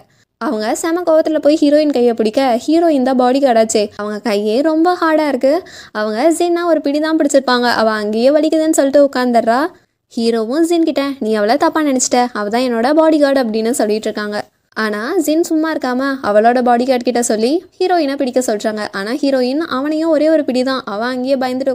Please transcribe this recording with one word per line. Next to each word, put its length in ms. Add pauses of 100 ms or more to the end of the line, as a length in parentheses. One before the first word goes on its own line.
(360)
அவங்க 380
செம 260
கோவத்துல 380
போய் 220
ஹீரோயின் 320
கையை 220
பிடிக்க, 520
ஹீரோயின் 360
தான் 140
பாடி 220
கார்டாச்சே, 580
அவங்க 380
கையே 280
ரொம்ப 380
ஹார்டா 280
இருக்கு. 340 (300)
அவங்க 460
ஜின்னா 280
ஒரு 140
பிடி 200
தான் 160
பிடிச்சிருப்பாங்க, 560
அவ 180
அங்கேயே 380
வலிக்குதுன்னு 420
சொல்லிட்டு 340
உட்காந்துடுறா. 640 (500)
ஹீரோவும் 520
ஜின் 140
கிட்ட, 260 (100)
"நீ 160
அவளை 220
தப்பா 260
நினைச்சிட்ட, 500
அவ 160
தான் 140
என்னோட 300
பாடி 260
கார்டு" 240
அப்படின்னு 280
சொல்லிட்டு 380
இருக்காங்க. 360 (280)
ஆனா 420 (100)
ஜின் 160
சும்மா 340
இருக்காம 300 (180)
அவளோட 400
பாடி 220
கார்டு 200
கிட்ட 180
சொல்லி 420 (140)
ஹீரோயினை 380
பிடிக்க 240
சொல்றாங்க. 520
ஆனா 180
ஹீரோயின் 480
அவனையும் 520
ஒரே 180
ஒரு 160
பிடி 180
தான், 220
அவ 200
அங்கேயே 300
பயந்துட்டு 400